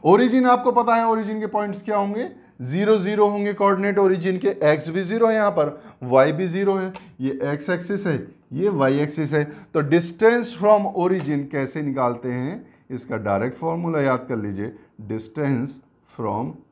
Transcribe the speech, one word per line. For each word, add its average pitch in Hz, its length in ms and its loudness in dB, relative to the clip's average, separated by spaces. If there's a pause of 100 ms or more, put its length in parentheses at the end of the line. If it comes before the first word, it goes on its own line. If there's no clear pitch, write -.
ओरिजिन 240 420 6
आपको 247 240 4
पता 233 240 2
है, 226 120 2
ओरिजिन 220 320 -2
के 214 80 -4
पॉइंट्स 208 360 -4
क्या 214 140 -2
होंगे, 208 320 -2 (320)
ज़ीरो 196 360 2
ज़ीरो 208 300 2
होंगे 208 260 -2
कोऑर्डिनेट 196 460 2
ओरिजिन 185 380 2
के, 196 120 0 (140)
एक्स 151 260 2
भी 180 140 -2
ज़ीरो 226 240 0
है 220 80 2
यहाँ 208 160 2
पर, 147 300 -2 (220)
वाई 131 280 6
भी 180 160 -2
ज़ीरो 196 280 0
है, 185 160 -4 (300)
ये 135 220 -4
एक्स 147 260 -4
एक्सिस 196 380 -4
है, 147 100 0 (360)
ये 180 160 0
वाई 139 300 2
एक्सिस 147 340 -4
है। 147 100 2 (300)
तो 156 160 0
distance 208 680 2
from 208 400 4
origin 151 540 0
कैसे 151 300 -4
निकालते 127 500 -2
हैं, 135 340 -6 (260)
इसका 120 280 -8
डायरेक्ट 104 380 -2
फॉर्मूला 165 440 -4
याद 131 280 0
कर 120 80 -4
लीजिए, 104 360 -8 (340)
distance 131 720 -6 (400)
from 113 320 -4 (200)